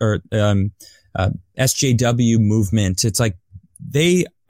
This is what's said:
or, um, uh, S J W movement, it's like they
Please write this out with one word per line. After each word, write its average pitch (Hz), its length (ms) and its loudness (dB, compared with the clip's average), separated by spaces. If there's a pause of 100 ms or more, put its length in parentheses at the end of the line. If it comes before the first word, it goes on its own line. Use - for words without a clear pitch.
or, 107 200 0 (100)
um, 104 420 0 (420)
uh, - 160 0 (260)
S 131 180 0
J 131 200 0
W 120 440 2
movement, 104 640 0
it's 113 140 -2
like 110 180 -2 (440)
they 175 440 0 (240)